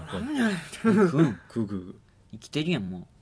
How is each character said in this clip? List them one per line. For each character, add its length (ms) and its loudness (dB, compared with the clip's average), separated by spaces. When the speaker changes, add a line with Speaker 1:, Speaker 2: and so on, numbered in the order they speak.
Speaker 1:
ら。 80 -6
Speaker 2:
な 120 -6
ん 40 -4
や 120 2
ね 60 0
ん。 40 -4
Speaker 3:
食 180 -2
う 40 6
ん？ 180 2
Speaker 1:
食 80 -2
う 60 -2
食 80 -6
う。 200 -10
Speaker 3:
生 80 -16
き 100 -20
て 140 -2
る 80 -2
や 80 0
ん、 100 -6
も 180 -10